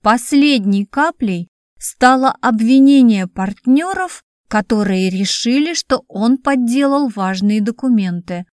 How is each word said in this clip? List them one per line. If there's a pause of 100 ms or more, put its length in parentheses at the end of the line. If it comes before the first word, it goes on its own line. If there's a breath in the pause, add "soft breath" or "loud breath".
Последней
каплей (300)
стало
обвинение
партнеров, (240)
которые
решили,
что
он
подделал
важные
документы